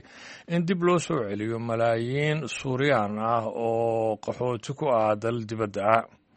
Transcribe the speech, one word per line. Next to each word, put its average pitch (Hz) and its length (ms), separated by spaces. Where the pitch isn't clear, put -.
in 170 180
dib 175 180
loo 175 160
soo 151 260
celiyo 107 340
malaayiin 117 880
Suuriyaan 123 680
ah 113 320
oo 113 720
qaxooti 123 560
ku - 160
ah 107 240
dal 113 240
dibadda 107 480
ah. 113 160